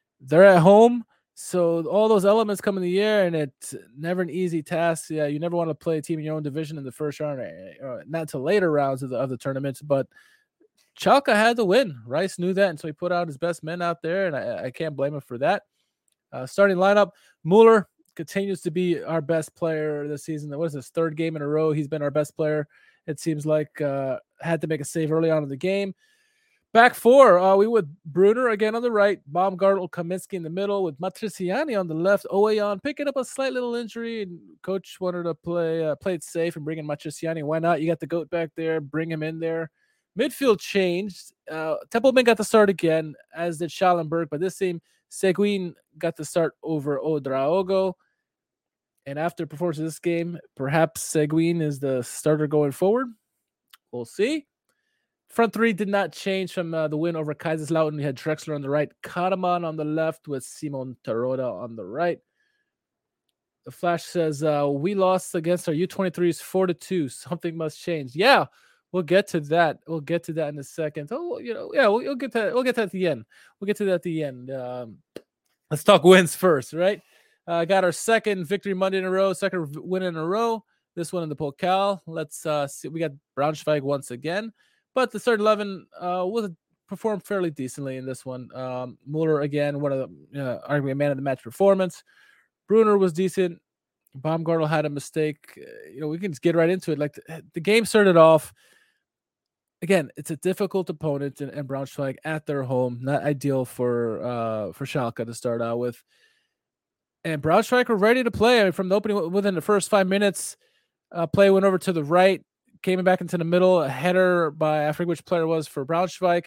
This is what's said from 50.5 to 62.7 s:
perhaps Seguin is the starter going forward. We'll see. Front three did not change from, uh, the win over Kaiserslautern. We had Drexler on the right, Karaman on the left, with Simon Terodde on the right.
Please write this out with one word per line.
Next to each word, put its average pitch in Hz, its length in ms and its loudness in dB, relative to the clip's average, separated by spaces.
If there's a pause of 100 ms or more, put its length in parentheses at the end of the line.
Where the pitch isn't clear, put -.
perhaps 156 480 0
Seguin 160 580 2
is 147 200 -2
the 131 220 -2
starter 151 440 0
going 147 260 2
forward. 226 360 0 (800)
We'll 120 160 -10
see. 285 400 -2 (840)
Front 233 240 0
three 226 180 2
did 190 160 -4
not 196 240 0
change 190 400 -4
from, 165 220 -6
uh, 160 140 -2
the 151 100 -4
win 165 180 -2
over 151 160 -4
Kaiserslautern. 156 640 -2
We 143 60 -6
had 143 140 -4
Drexler 156 380 -6
on 143 60 -6
the 135 80 -8
right, 143 240 -2 (100)
Karaman 180 600 -2
on 160 120 -6
the 151 80 -6
left, 156 440 -4
with 135 160 -8
Simon 131 500 -10 (120)
Terodde 127 340 -4
on 117 340 -8
the 104 120 -12
right. 156 320 -2 (1500)